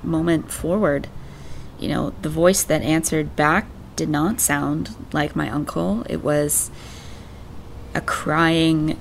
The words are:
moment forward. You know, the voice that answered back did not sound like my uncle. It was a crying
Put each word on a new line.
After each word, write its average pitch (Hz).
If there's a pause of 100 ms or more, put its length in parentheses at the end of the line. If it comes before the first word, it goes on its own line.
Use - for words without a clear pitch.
moment 165
forward. 160 (720)
You -
know, -
the 156
voice 170
that 156
answered 156
back 156 (280)
did 156
not 151
sound 143 (180)
like 147
my 151
uncle. 170
It 165
was 147 (1300)
a -
crying 160